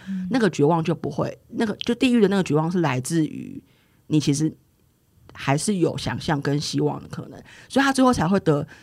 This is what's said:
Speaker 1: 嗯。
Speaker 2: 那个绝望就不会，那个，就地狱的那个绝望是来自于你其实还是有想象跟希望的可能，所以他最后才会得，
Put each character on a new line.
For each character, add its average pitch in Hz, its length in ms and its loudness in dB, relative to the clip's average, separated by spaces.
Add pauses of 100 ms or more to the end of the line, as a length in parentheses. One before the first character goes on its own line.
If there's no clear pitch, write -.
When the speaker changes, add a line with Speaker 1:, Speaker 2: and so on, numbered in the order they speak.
Speaker 1:
嗯。 190 220 -6
Speaker 2:
那 233 80 0
个 226 120 4
绝 143 140 2
望 165 200 4
就 165 100 0
不 - 160 -6
会， - 260 -4 (140)
那 - 160 -2
个， 208 120 -4
就 - 180 -2
地 247 160 2
狱 240 80 4
的 202 80 6
那 196 80 2
个 190 80 2
绝 156 100 -2
望 156 160 2
是 180 120 0
来 131 180 0
自 156 260 0
于 - 360 -12 (460)
你 151 120 2
其 147 140 2
实 151 200 -2 (800)
还 139 240 0
是 202 200 -2
有 160 200 0
想 - 220 -6
象 151 220 -2
跟 143 180 -2
希 139 220 -4
望 143 200 -2
的 - 80 -18
可 - 200 -12
能， 104 120 -20 (280)
所 262 120 2
以 277 40 2
他 269 60 2
最 254 120 2
后 254 80 6
才 180 160 0
会 196 140 4
得， 147 240 2 (180)